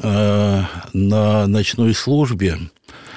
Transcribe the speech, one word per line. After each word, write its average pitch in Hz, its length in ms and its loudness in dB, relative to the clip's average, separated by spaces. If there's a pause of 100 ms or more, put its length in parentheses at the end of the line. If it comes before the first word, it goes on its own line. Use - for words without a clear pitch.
э, 104 600 2 (300)
на 104 540 2
ночной 107 460 0
службе, 117 640 0 (600)